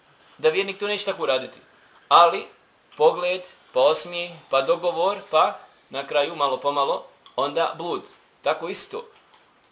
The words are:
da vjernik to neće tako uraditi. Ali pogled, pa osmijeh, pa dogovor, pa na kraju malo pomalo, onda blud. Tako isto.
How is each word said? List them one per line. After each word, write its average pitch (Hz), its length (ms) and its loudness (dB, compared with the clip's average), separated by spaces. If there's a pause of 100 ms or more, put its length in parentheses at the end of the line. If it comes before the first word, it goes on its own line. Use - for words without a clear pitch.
(380)
da 151 100 4
vjernik 196 300 -2
to 202 80 -6
neće 208 180 -4
tako 180 180 -4
uraditi. 131 360 -2 (500)
Ali 170 380 6 (500)
pogled, 175 460 2 (300)
pa 127 80 2
osmijeh, 175 500 0 (200)
pa 135 120 2
dogovor, 170 560 0 (120)
pa 175 280 2 (320)
na 135 160 -8
kraju 151 300 0
malo 139 200 0
pomalo, 143 500 -2 (300)
onda 143 420 -2
blud. 160 240 -6 (400)
Tako 156 260 -2
isto. - 360 -10 (680)